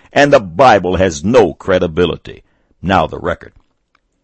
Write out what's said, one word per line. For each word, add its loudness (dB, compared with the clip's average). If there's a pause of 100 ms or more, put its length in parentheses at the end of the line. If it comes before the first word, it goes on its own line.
(120)
and 2
the 4
Bible 0
has -2
no 2
credibility. -4 (380)
Now 0
the -10
record. -8 (720)